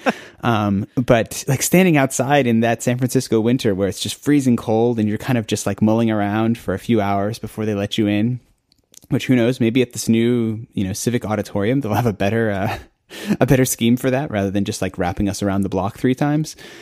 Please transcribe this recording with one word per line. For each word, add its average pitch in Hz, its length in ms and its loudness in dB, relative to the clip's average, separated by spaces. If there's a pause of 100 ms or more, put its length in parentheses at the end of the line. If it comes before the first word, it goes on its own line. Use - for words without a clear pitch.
(440)
Um, 107 500 0
but, 117 540 0
like, 131 140 0
standing 175 340 4
outside 135 500 2
in 117 140 2
that 117 220 0
San 123 160 0
Francisco 123 420 0
winter 117 340 2
where 95 140 0
it's 92 100 -6
just - 240 -8
freezing 135 340 2
cold 113 420 0
and 107 100 0
you're 104 80 -2
kind 123 220 -2
of 107 80 -4
just, - 180 -4
like, 101 160 -4
mulling 110 300 2
around 110 480 0
for - 160 -4
a 95 40 -4
few 113 220 0
hours 101 380 -2
before 110 260 -8
they 107 100 -2
let 101 220 -4
you 110 100 2
in, 107 340 0 (680)
which, 131 160 -2
who 131 100 2
knows, 123 240 2
maybe 117 220 2
at 120 140 -2
this - 120 -10
new, 113 680 0
you 104 100 -2
know, 92 80 -4
Civic 120 320 -2
Auditorium, 104 560 -2
they'll 107 140 -2
have 120 100 0
a 113 80 0
better, 107 380 0
uh, 101 280 -4 (300)
<laughs> - 320 -4
a 127 60 2
better 131 180 4
scheme 120 320 2
for 131 140 -2
that 131 200 -2
rather 98 200 0
than 101 160 -2
just, - 160 -6
like, 95 160 -6
wrapping 92 320 0
us 101 120 -6
around 98 200 0
the 95 80 -2
block 95 260 -2
three 127 180 0
times. 151 420 -2 (260)